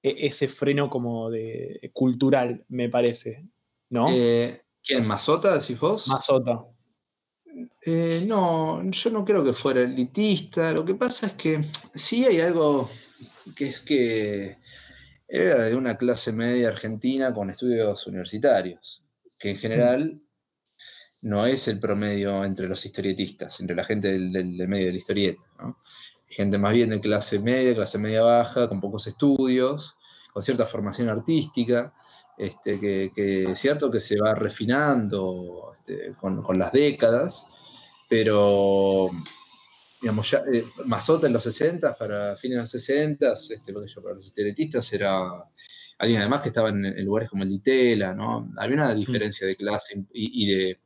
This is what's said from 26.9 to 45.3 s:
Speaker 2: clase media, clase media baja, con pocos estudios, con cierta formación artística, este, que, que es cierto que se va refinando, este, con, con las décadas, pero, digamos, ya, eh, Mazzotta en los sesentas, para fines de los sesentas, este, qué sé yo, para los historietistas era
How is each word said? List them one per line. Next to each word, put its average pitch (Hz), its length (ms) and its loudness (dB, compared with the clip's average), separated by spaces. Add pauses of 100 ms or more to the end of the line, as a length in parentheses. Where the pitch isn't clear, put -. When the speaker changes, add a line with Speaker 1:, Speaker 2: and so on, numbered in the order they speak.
Speaker 2:
clase 104 400 0
media, 123 340 2
clase 107 240 -2
media 110 240 0
baja, 117 460 4
con 101 120 -4
pocos 101 280 -4
estudios, 135 880 2 (380)
con 101 80 -4
cierta 120 240 2
formación 110 440 -4
artística, 120 840 0 (440)
este, 101 420 -6
que, 98 360 -2
que 98 280 0
es 95 160 -2
cierto 143 300 0
que 110 100 0
se 104 200 2
va 107 160 2
refinando, 104 1400 -2
este, - 420 -12
con, 95 280 -6
con 92 160 0
las 90 140 0
décadas, 139 720 2 (600)
pero, 98 1040 4 (920)
digamos, 110 280 0
ya, 139 120 4 (100)
eh, 117 140 2 (200)
Mazzotta 160 400 4
en 127 80 4
los 113 100 0
sesentas, 156 540 2
para 104 380 -4
fines 127 220 -6
de 117 40 -2
los 113 80 -6
sesentas, 139 800 0
este, 104 240 -12
qué 104 140 -10
sé - 80 -18
yo, - 80 -18
para 98 120 -10
los 98 120 -16
historietistas 110 640 -2
era 98 280 0 (760)